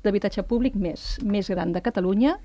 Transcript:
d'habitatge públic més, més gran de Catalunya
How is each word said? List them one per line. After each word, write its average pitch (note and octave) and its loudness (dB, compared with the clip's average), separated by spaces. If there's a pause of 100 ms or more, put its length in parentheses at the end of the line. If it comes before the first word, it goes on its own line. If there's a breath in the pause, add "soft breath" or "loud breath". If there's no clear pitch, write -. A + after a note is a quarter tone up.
d'habitatge G3+ 0
públic A#3+ 0
més, F3+ -4
més G3+ 0
gran F3 0
de F3 -2
Catalunya G#3+ 2